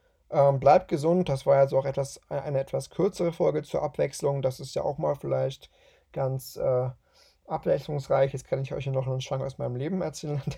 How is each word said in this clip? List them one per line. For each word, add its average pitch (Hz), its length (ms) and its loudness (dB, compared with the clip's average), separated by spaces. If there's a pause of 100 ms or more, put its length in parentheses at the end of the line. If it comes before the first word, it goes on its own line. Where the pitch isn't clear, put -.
(300)
Ähm, 139 300 4
bleibt 143 280 6
gesund. 170 420 2
Das 135 180 -2
war 139 140 6
jetzt 139 120 4
auch 135 120 2
etwas, 135 440 -4
eine 143 300 -2
etwas 135 320 -4
kürzere 175 400 0
Folge 156 320 0
zur - 180 -4
Abwechslung. 143 640 -2
Das 131 160 -2
ist 135 160 -10
ja - 80 -2
auch 143 160 -2
mal 151 160 0
vielleicht 135 560 -4 (400)
ganz, 135 460 -4
äh, 127 320 0 (580)
abwechslungsreich. 143 840 0
Jetzt 135 140 -8
kann 135 140 -2
ich 135 140 -6
euch 135 100 -4
ja 139 60 -4
noch 131 160 -2
einen 131 140 -2
Schwank 135 200 -4
aus 131 160 -8
meinem 123 180 -4
Leben 165 280 -4
erzählen 151 420 -6
an 135 120 -4